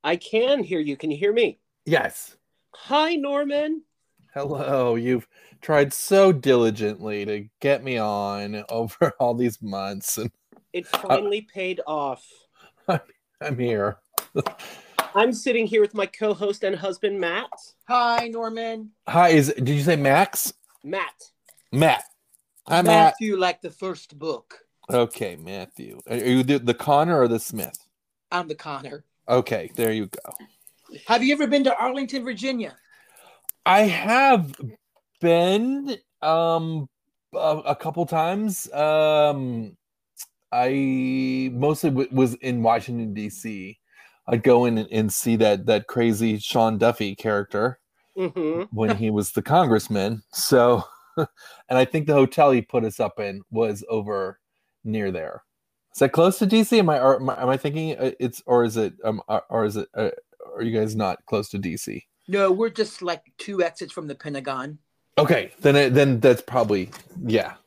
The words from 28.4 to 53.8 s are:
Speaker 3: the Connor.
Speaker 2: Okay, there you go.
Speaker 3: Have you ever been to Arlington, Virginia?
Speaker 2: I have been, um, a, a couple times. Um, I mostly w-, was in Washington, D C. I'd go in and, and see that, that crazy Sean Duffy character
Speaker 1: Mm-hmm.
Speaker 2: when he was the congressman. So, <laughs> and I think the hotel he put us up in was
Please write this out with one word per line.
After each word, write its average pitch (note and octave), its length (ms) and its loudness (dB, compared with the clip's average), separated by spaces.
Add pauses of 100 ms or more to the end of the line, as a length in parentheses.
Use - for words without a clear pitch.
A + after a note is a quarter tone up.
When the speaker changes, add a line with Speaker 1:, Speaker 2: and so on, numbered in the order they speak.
Speaker 3:
the D3+ 80 -10
Connor. C#3+ 500 -14 (240)
Speaker 2:
Okay, A#2+ 460 0
there A2+ 180 -2
you A2 140 -4
go. - 260 -16 (760)
Speaker 3:
Have A#3 160 2
you C4 80 2
ever D4 160 0
been C#4 180 2
to B3 120 0
Arlington, C4 480 -6
Virginia? A#3+ 500 -8 (880)
Speaker 2:
I F#3+ 160 6
have G#3 800 2 (600)
been, G#3+ 760 2 (280)
um, D#3+ 680 0 (440)
a, - 40 -6 (300)
a C#3 80 0
couple E3 300 -4
times. F#3 680 -4
Um, D3 1040 0 (720)
I C3 1040 -2
mostly D3 380 0
w-, C3 200 0
was C3 220 2
in B2 300 -4
Washington, A2+ 500 0
D G#2 160 -8
C. G2+ 500 -14 (480)
I'd A#2 160 0
go B2 220 6
in A#2 140 2
and, A2 120 -6
and G#2+ 220 0
see A2+ 240 0
that, G#2 300 4
that G#2+ 200 2
crazy A2+ 520 0
Sean A2+ 400 2
Duffy A2 360 0
character G#2+ 640 -2 (380)
Speaker 1:
Mm-hmm. E3+ 460 -4 (120)
Speaker 2:
when A2 220 -2
he A2 140 -2
was G#2 200 -2
the G#2 120 -4
congressman. A2+ 800 0 (100)
So, A#2+ 500 4 (180)
<laughs> - 160 -12
and D#3 100 -2 (420)
I B2+ 160 4
think D3+ 220 -4
the D3+ 60 2
hotel C#3+ 380 4
he B2 100 4
put A#2 220 -2
us A2 160 -6
up G#2+ 200 -4
in G2 320 -8
was A2 360 -2